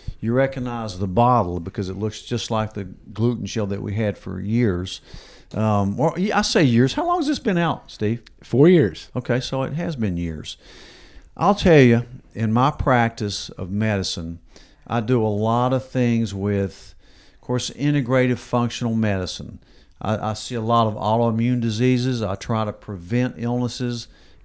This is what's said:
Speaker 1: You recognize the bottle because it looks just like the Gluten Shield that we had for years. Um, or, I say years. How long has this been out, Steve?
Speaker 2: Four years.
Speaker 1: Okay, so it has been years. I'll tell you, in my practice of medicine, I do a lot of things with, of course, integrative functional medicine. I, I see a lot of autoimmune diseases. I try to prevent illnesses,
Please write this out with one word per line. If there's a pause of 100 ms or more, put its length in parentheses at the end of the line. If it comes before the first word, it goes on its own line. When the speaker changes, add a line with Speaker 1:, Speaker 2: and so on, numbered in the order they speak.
(180)
Speaker 1:
You
recognize
the
bottle
because
it
looks
just
like
the (260)
Gluten
Shield
that
we
had
for
years. (540)
Um,
or,
I
say
years.
How
long
has
this
been
out,
Steve? (200)
Speaker 2:
Four
years.
Speaker 1:
Okay,
so
it
has
been
years. (800)
I'll
tell
you, (280)
in
my
practice
of
medicine, (440)
I
do
a
lot
of
things
with, (440)
of
course,
integrative
functional
medicine. (420)
I,
I
see
a
lot
of
autoimmune
diseases.
I
try
to
prevent
illnesses, (360)